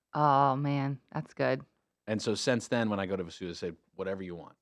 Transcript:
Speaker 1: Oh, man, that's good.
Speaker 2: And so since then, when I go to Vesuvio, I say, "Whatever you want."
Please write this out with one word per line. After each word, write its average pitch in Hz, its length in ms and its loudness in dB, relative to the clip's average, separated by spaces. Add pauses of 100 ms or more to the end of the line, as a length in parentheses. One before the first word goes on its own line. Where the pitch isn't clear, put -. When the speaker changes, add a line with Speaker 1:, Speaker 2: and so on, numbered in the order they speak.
(140)
Speaker 1:
Oh, 139 420 6
man, 139 420 -2 (140)
that's - 220 -8
good. 135 280 0 (460)
Speaker 2:
And 107 140 0
so 107 120 0
since 120 340 0
then, 117 200 2
when 101 120 0
I 95 60 -2
go 95 100 -2
to 92 80 -4
Vesuvio, 85 260 -8
I - 20 -8
say, 87 200 -6 (220)
"Whatever 95 280 -6
you 87 120 -8
want." 78 280 -16